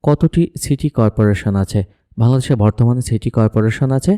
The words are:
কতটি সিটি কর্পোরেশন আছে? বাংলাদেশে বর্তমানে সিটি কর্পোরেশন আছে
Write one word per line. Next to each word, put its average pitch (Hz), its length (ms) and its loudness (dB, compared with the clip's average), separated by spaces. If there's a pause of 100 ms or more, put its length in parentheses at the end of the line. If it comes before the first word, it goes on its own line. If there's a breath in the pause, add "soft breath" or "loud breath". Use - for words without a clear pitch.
কতটি 160 380 2 (140)
সিটি - 340 -4
কর্পোরেশন 104 680 0
আছে? 98 240 -2 (380)
বাংলাদেশে 127 360 2
বর্তমানে 117 480 2
সিটি 113 280 -4
কর্পোরেশন 110 640 0
আছে 135 260 0